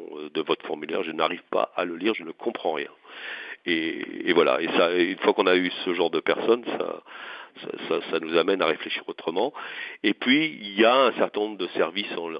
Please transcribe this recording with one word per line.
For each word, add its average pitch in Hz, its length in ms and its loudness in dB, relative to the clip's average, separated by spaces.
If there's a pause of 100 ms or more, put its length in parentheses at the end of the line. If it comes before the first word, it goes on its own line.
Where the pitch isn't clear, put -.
(160)
euh, 76 120 -10
de 80 140 -2
votre - 240 -2
formulaire, 78 380 -6
je 80 80 -8
n'arrive 80 380 0
pas - 240 0
à 90 120 -2
le 85 100 -6
lire, 101 180 0
je 80 100 -8
ne 82 80 -10
comprends 92 420 -4
rien. » 71 160 -4 (760)
Et, 80 640 -2
et 90 60 4
voilà, 73 260 6
et 82 80 -2
ça, 87 260 4
et 87 180 4
une 90 60 -6
fois 104 140 4
qu'on 98 140 2
a 92 100 6
eu 90 140 2 (140)
ce 90 100 0
genre 85 160 2
de 80 100 0
personnes, 113 440 2
ça, 82 380 -6 (600)
ça, - 60 -10 (200)
ça, 82 120 0 (100)
ça 82 100 0
nous 80 160 -2
amène 90 260 4
à 80 40 4
réfléchir - 420 -2
autrement. 90 440 -2 (500)
Et 107 120 4
puis, 147 320 2
il 101 320 -6
y 110 60 8
a 117 100 8
un 131 200 6
certain 107 260 0
nombre 104 180 -2
de 90 100 -4
services 92 480 -2
en, 85 240 -6